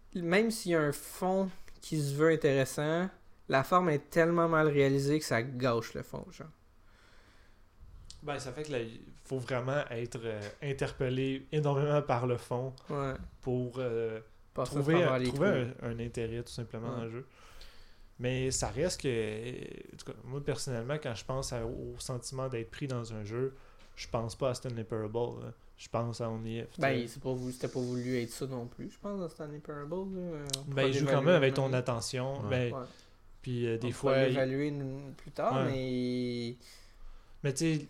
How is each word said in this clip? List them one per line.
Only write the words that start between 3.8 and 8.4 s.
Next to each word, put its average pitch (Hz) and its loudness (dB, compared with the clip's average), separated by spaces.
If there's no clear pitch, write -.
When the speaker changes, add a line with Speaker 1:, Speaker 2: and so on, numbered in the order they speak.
Speaker 1:
est 147 0
tellement 170 6
mal 156 6
réalisée 139 6
que 151 -8
ça 117 2
gâche 123 0
le - -6
fond, - -8
genre. - -14
Speaker 2:
Ben, 147 -4
ça 131 -8